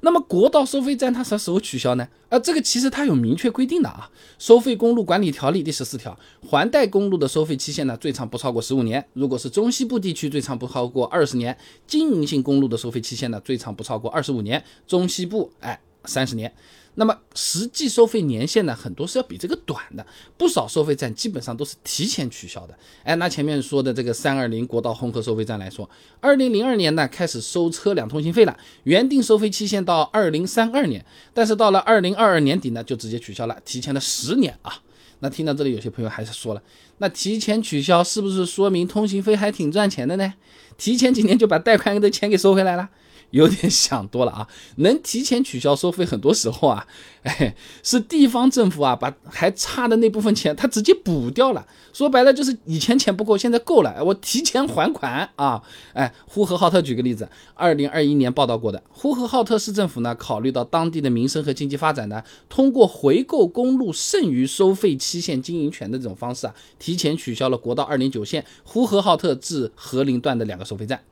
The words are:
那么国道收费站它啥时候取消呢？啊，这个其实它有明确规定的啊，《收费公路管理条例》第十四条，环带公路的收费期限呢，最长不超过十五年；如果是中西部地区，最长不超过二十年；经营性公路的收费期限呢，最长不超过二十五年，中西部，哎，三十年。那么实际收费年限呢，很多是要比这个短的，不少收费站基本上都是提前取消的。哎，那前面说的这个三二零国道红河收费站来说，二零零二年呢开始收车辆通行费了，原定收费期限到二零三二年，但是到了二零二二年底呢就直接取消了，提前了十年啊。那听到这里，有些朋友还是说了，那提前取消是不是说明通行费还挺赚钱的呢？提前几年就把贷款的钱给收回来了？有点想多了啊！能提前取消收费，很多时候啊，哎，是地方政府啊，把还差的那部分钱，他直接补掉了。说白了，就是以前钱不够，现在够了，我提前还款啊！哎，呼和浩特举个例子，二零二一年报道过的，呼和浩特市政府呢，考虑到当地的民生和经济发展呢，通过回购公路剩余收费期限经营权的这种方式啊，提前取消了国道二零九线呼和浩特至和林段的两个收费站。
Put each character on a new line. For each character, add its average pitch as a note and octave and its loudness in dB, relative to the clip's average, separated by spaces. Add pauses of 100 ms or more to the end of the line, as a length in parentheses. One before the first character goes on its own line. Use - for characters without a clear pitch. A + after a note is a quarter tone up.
那 D#4+ 6
么 F4 4
国 G3+ 4
道 D4 4
收 C#4 -2
费 C4+ -2
站 B3+ 0
它 B3 -2
啥 A3 -2
时 G#3 -4
候 F#3 2
取 - -8
消 B2 0
呢？ B2 -4 (220)
啊， B3 4
这 E4+ 0
个 D#4 0
其 - -2
实 C4+ 0
它 C4+ -4
有 A3+ 2
明 A#2+ 2
确 A#3 0
规 C4 -2
定 E4 0
的 - 0
啊， - -18 (300)
《收 A3+ 8
费 A#3+ 0
公 A#3 2
路 A3+ 0
管 F3+ 2
理 F3+ 0
条 C3+ -2
例》 F3+ 0
第 D#3 -4
十 C3+ -6
四 B2 -10
条， G#2+ -14 (280)
环 D3 2
带 - 4
公 G3 0
路 F3+ 0
的 C#3 0
收 D#3 0
费 D#3 -4
期 C3 -8
限 C#3+ -4
呢， B2 -2
最 D3+ -4
长 B2+ -6
不 A#2+ -8
超 C3 -4
过 A#2 -2
十 - -4
五 C3 2
年； A#2 -2
如 C3+ -2
果 B2+ -2
是 B2 -8
中 A3 0
西 B3+ -2
部 A#3 -2
地 F#3 -4
区， D3+ -6
最 C#3+ -2
长 B2+ -8
不 B2 -10
超 B2 -4
过 B2 -2
二 D#3+ 2
十 B2+ -4
年； A#2+ -4 (320)
经 D4+ 0
营 D3+ 0
性 D3 -2
公 C#3 2
路 C#3 4
的 A#2 -2
收 A#2 -6
费 B2 -6
期 B2 -10
限 A#2+ -6
呢， A2 -6
最 B2+ -4
长 G#2+ -10
不 A2 -14
超 A2 -6
过 A2+ -8
二 - -4
十 D3 -4
五 A#2+ -4
年， A2 -4 (220)
中 F3+ 0
西 F3+ -4
部， G3 -4
哎， A#2+ -10 (280)
三 C3 -4
十 A2+ -8
年。 A2+ -8 (440)
那 A3 2
么 A3 0 (160)
实 - -4
际 C#4+ -4
收 A#3 6
费 A3 -2
年 C3 -2
限 G3 0
呢， A#2+ -4
很 - -14
多 D3 -8
是 G#3+ -4
要 B3+ -2
比 F#3 -12
这 F3+ -10
个 E4 -4
短 - -10 (160)
的， - -14 (300)
不 F4 0
少 B2+ 0
收 D3+ 0
费 D3+ 0
站 B2 -6
基 - -8
本 A2+ -8
上 A#2 -10
都 C#3+ -6
是 - -14
提 - -6
前 E3+ -4
取 - -16
消 F2 -16
的。 - -20 (240)
哎， D#3+ -2
那 F3 -2
前 D#3 -4
面 D3 0
说 C#3 -2
的 B2+ -2
这 B2+ -4
个 A#2+ -4
三 C3+ -2
二 B2+ -2
零 A2+ -4
国 A#2+ -4
道 A2+ -4
红 A#2+ -6
河 A2+ -6
收 A2+ -2
费 A2 -4
站 G#2+ -6
来 F#2+ -10
说， - -14 (320)
二 C#4 4
零 B3+ 2
零 G#3 2
二 B3+ 0
年 E3 2
呢 D3+ 2
开 - -4
始 B2+ -6
收 E3+ -2
车 G3+ -2
辆 B2+ -2
通 C#3+ -4
行 D#3+ -2
费 G#3+ 6
了， D#3+ 0 (280)
原 G3 4
定 C4+ 2
收 G#3+ 4
费 G#3+ 0
期 G#3 -4
限 G3 -2
到 E3+ 2
二 G#3 0
零 D#3+ -2
三 A3+ 0
二 C4+ 0
年， A2+ -4 (300)
但 A#3 2
是 G#3+ 2
到 G#3+ 4
了 F#3+ 4
二 G#3+ 4
零 F3+ 0
二 G#3+ 4
二 E3+ 6
年 C#3+ 2
底 C3 -6
呢 A#2 -6
就 C3 -6
直 A#2 -10
接 A#2 -6
取 A2+ -14
消 A#2 -8
了， A#2 -8
提 - -10
前 C#3 -6
了 C#3 -2
十 C3+ -4
年 A3+ 0
啊。 - -12 (460)
那 C3+ -4
听 D#3 -6
到 D3 0
这 C#3+ -2
里， C3 0
有 G#2+ -4
些 A#2 -8
朋 A2+ -8
友 A2 -6
还 A2 -12
是 A2 -12
说 - -8
了， G#2 -10 (360)
那 G3 -2
提 G3+ -4
前 G#3+ 0
取 D3+ -2
消 E3+ 4
是 F#3+ -4
不 G3 -2
是 F#3+ -2
说 G3 0
明 F3+ 0
通 G#3 -2
行 G3 -2
费 G#3+ 2
还 G#3 0
挺 D#3+ -4
赚 G3+ 2
钱 C3+ -4
的 F3 -2
呢？ G3 -2 (420)
提 A3 0
前 B3 4
几 A3+ 2
年 G#3+ 6
就 A3 6
把 E3 4
贷 G#3+ 4
款 G3+ 0
的 G#3 4
钱 G#3 -2
给 G#3 2
收 G3 6
回 F#3+ 4
来 F3+ 0
了？ F#3+ -6 (400)
有 D3+ 8
点 F3 2
想 A2+ 0
多 B2 0
了 A#2 -2
啊！ G#2+ -10 (300)
能 A3 4
提 A#3+ -6
前 C4 0
取 C#3 -4
消 C#3+ 4
收 F3 -2
费， F3+ -2
很 A2 -4
多 D3+ 4
时 - -2
候 - 0
啊， G#2 -2 (360)
哎， - -2 (260)
是 B3 2
地 C#4 4
方 B3 4
政 A3+ 4
府 D#3 -2
啊， C3 4
把 B2 -4 (140)
还 - 0
差 - -4
的 A3+ 4
那 A3+ 4
部 A3 -4
分 G#3+ 2
钱， D3+ -2
他 C4+ 0
直 G#3+ -2
接 E4+ 6
补 D3+ 0
掉 B3 2
了。 C3+ -6 (280)
说 C#4+ 2
白 B3+ 6
了， C4+ 8
就 C#4+ -2
是 C4 0 (120)
以 D#3+ -2
前 A#3+ 2
钱 G3+ 0
不 G#3 -2
够， G#3 4
现 A#3+ 0
在 A#3 2
够 C4+ 4
了， B2 0
我 F#3 2
提 G#3+ -2
前 C#4 0
还 E3+ 0
款 C#3 -4 (100)
啊！ C3 0 (320)
哎， B2+ -2 (140)
呼 G#3 0
和 F3+ -2
浩 F3+ 4
特 F3 4
举 C#3 -2
个 A#2+ -2
例 B2 0
子， G#2+ -10 (280)
二 E3+ 2
零 C#3+ 0
二 D#3 0
一 D3 2
年 B2+ 4
报 C#3 2
道 A#2+ -2
过 A2 -4
的， G2 -10
呼 C#4+ -2
和 B3 -4
浩 A#3+ 0
特 A3 0
市 G#3 -6
政 G3 0
府 A#2+ -6
呢， A#2+ -2
考 A2+ -6
虑 C3 -2
到 B2+ -2
当 E3 -2
地 D#3+ -6
的 C#3 -2
民 A#2+ 2
生 D3+ -2
和 C#3+ -2
经 D3 -6
济 C#3 -4
发 D#3 0
展 B2+ -4
呢， A2 -10 (280)
通 C4+ 4
过 A#3+ 8
回 F3 2
购 C4 2
公 B3+ 0
路 A#3 0
剩 - -2
余 C3 2
收 F#3+ 2
费 F#3+ 0
期 C3+ -6
限 D#3+ -4
经 E3+ -6
营 D3+ -2
权 G#2+ -10
的 B2 -6
这 C3 -8
种 G2+ -10
方 B2 -8
式 B2 -10
啊， G#2 -10 (240)
提 E3 -6
前 D#3+ -2
取 B2+ -8
消 C3 -2
了 B2+ 0
国 A#2 -4
道 C#3 -2
二 C#3 -4
零 C3 0
九 A#2 -6
线 D3 -6 (180)
呼 A#3+ 0
和 G3+ 2
浩 F3+ 4
特 D3+ -2
至 C3 -6
和 - -4
林 B2+ 0
段 B2+ -2
的 A2+ -2
两 G2 -8
个 F#2 -12
收 G#2 -10
费 G#2+ -10
站。 - -8